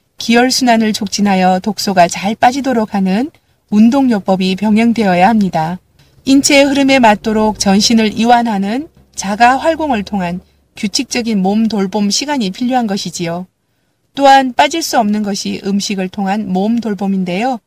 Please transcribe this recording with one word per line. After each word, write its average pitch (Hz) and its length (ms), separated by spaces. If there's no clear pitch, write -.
기혈순환을 233 760
촉진하여 190 680
독소가 185 480
잘 185 280
빠지도록 247 580
하는 202 380
운동요법이 208 840
병행되어야 208 720
합니다. 180 520
인체의 277 400
흐름에 269 340
맞도록 214 600
전신을 214 580
이완하는 233 720
자가 233 420
활공을 285 460
통한 180 380
규칙적인 220 680
몸 214 260
돌봄 202 420
시간이 262 420
필요한 247 360
것이지요. 180 600
또한 269 400
빠질 302 280
수 294 180
없는 214 240
것이 202 420
음식을 196 440
통한 196 420
몸 214 280
돌봄인데요. 196 880